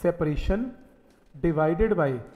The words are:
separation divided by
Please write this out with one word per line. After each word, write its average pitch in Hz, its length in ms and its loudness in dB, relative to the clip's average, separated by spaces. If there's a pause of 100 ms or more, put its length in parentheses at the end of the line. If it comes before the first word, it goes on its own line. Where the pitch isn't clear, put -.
separation 175 640 0 (720)
divided 165 580 2
by 165 140 2 (280)